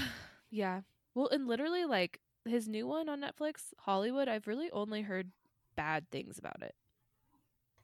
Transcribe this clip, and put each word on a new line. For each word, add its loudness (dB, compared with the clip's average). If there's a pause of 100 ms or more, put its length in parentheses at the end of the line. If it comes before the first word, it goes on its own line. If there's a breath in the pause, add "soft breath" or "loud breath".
(520 loud breath)
Yeah. 0 (340)
Well, 4
and 4
literally, 2
like, 2 (260)
his 2
new -2
one 0
on -4
Netflix, -4
Hollywood, 2
I've 0
really -2
only -2
heard -2 (440)
bad 0
things -6
about -10
it. -10 (1080)